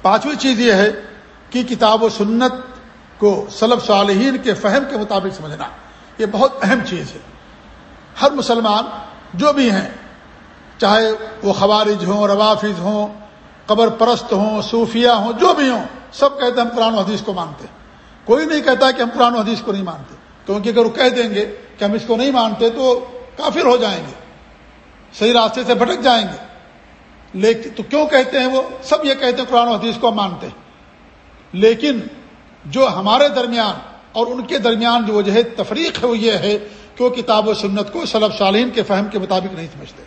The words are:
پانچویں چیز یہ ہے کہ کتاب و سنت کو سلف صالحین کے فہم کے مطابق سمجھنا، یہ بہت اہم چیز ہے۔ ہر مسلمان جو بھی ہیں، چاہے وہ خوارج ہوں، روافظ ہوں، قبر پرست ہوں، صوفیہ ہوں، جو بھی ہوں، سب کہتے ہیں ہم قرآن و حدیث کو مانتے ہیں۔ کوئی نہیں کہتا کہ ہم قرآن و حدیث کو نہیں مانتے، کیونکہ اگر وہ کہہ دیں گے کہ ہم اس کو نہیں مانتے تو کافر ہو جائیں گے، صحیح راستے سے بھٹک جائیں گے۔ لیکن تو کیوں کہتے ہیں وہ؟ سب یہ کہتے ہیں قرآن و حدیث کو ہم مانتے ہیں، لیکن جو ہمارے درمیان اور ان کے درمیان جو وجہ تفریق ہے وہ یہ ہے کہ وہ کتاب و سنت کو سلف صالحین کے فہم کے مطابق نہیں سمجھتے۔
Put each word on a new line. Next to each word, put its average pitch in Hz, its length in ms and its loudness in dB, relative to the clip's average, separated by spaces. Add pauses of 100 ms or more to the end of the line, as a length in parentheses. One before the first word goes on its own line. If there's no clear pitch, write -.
پانچویں 220 340 2
چیز 254 240 0
یہ 240 120 4
ہے 202 180 4 (600)
کہ 247 140 -4
کتاب 226 400 2
و 220 60 2
سنت 233 440 0 (640)
کو 202 340 2
سلف 233 340 0
صالحین 202 520 2
کے 214 160 -2
فہم 226 360 0
کے 269 80 -6
مطابق 202 380 -4
سمجھنا، 147 280 -12 (540)
یہ 220 140 0
بہت 262 200 2 (100)
اہم 233 180 2 (100)
چیز - 240 -8
ہے۔ - 60 -16 (1000)
ہر 277 100 4
مسلمان 233 520 0 (500)
جو 285 200 2
بھی 262 180 2
ہیں، 190 180 -2 (880)
چاہے 220 300 4 (360)
وہ 196 100 2
خوارج 208 520 2
ہوں، 208 220 0
روافظ 208 520 2
ہوں، 208 280 -2 (580)
قبر 226 220 2
پرست 233 460 0
ہوں، 208 280 0
صوفیہ 233 480 0
ہوں، 226 240 2
جو 320 200 4
بھی 285 160 2
ہوں، 214 140 -2 (300)
سب 277 260 0
کہتے 247 220 0
ہیں 233 60 0
ہم 233 80 -8
قرآن 226 180 0
و 214 60 0
حدیث 196 220 -4
کو 202 120 -6
مانتے 165 300 -10
ہیں۔ - 160 -20 (460)
کوئی 277 200 2
نہیں 302 160 0
کہتا 262 300 4
کہ 254 100 -4
ہم 233 120 0
قرآن 240 220 2
و 233 40 0
حدیث 214 220 -2
کو 220 100 -6
نہیں 196 120 -4
مانتے، 160 320 -12 (300)
کیونکہ 208 240 -2
اگر 226 160 4
وہ 226 40 0
کہہ 254 200 2
دیں 240 200 0
گے 208 260 -4 (220)
کہ 208 60 -4
ہم 202 100 0
اس 226 140 -4
کو 233 80 0
نہیں 262 160 0
مانتے 226 380 2
تو 247 360 0 (320)
کافر 311 280 -2
ہو 247 120 6
جائیں 196 300 -2
گے، 135 60 -16 (1040)
صحیح 233 140 2
راستے 226 340 2
سے 240 60 2
بھٹک 240 300 0
جائیں 233 240 2
گے۔ - 180 -12 (880)
لیکن 220 420 0
تو 226 80 -8
کیوں 294 240 0
کہتے 262 320 2
ہیں 254 80 0
وہ؟ 262 140 0 (220)
سب 311 220 0
یہ 269 80 2
کہتے 262 280 0
ہیں 240 80 -6
قرآن 240 180 4
و 233 60 0
حدیث 220 260 -2
کو 240 100 2
ہم 202 60 0
مانتے 185 320 -4
ہیں، - 140 -18 (920)
لیکن 226 460 2 (680)
جو 247 220 2
ہمارے 214 400 2
درمیان 233 460 -2 (380)
اور 233 160 -2
ان 247 160 -6
کے 285 140 -4
درمیان 233 480 2
جو 214 80 -2
وجہ 208 280 4 (160)
تفریق 311 460 -4
ہے 247 40 0
وہ 233 100 0
یہ 220 140 2
ہے 202 260 0 (380)
کہ 247 100 0
وہ 247 40 4
کتاب 220 380 0
و 214 60 0
سنت 202 400 -4
کو 339 120 -6
سلف 214 320 0
صالحین 208 320 2
کے 226 140 -2
فہم 202 220 0
کے 208 140 -6
مطابق 185 340 -4
نہیں 165 200 -12
سمجھتے۔ - 340 -20